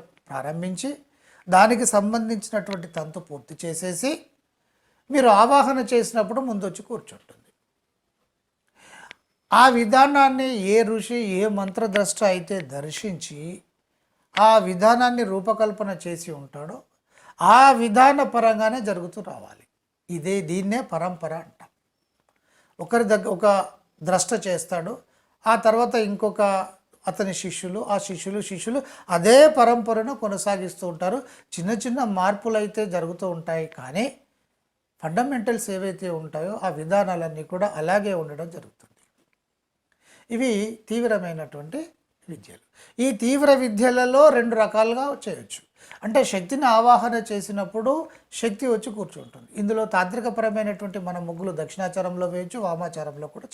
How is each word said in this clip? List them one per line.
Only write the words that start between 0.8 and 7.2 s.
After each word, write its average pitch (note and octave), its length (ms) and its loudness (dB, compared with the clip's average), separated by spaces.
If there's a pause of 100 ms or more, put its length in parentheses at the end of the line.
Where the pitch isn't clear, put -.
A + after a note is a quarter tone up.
దానికి A3 380 6
సంబంధించినటువంటి G#3 1000 -2
తంతు D#3+ 300 -10
పూర్తి D3+ 360 -16 (100)
చేసేసి F3 460 -6 (1000)
మీరు C4 180 4
ఆవాహన C4 500 6 (140)
చేసినప్పుడు A3+ 480 0
ముందొచ్చి G3+ 420 -8
కూర్చుంటుంది. - 680 -16 (2000)